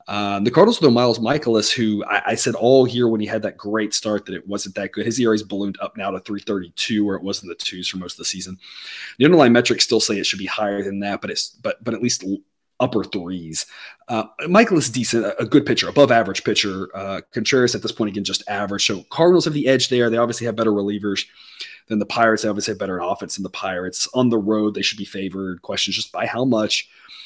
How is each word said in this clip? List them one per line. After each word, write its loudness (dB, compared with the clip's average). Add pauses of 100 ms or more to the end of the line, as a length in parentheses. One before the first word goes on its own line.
Um, -2
the 0
Cardinals, 6
though, 6
Miles 4
Mikolas, 0
who 0
I, 2
I 2
said 0
all 6
year 0
when 0
he -2
had -4
that -8
great -4
start -4
that -10
it -12
wasn't -8
that -6
good. -6
His -2
E 2
R 4
A's 2
ballooned -6
up -10
now -6
to -8
three -10
thirty-two, -4
where -2
it -10
was -6
in -16
the -12
twos -8
for -8
most -10
of -14
the -10
season. -8 (580)
The 6
underlying 8
metrics 4
still 2
say 0
it -4
should -4
be -6
higher -4
than -6
that, -4
but -8
it's, -6
but, -8
but -2
at -4
least -2
l-, -4 (420)
upper 0
threes. -6 (420)
Uh, -2 (160)
Mikolas 4
is 2
decent, 0
a, -4
a -2
good 4
pitcher, 0
above 6
average 2
pitcher. -2
Uh, -8 (100)
Contreras 2
at -6
this -6
point, -2
again, -6
just -4
average. -4
So -2
Cardinals 4
have -2
the 0
edge 4
there. 2
They 0
obviously 0
have -2
better 2
relievers -2 (640)
than -2
the 0
Pirates. 2
They 0
obviously -4
have -8
better -4
offense -6
than -8
the -8
Pirates. -6
On 2
the 2
road, 0
they -4
should -4
be -8
favored. -8
Question -4
is -4
just -8
by -4
how -2
much. 0 (380)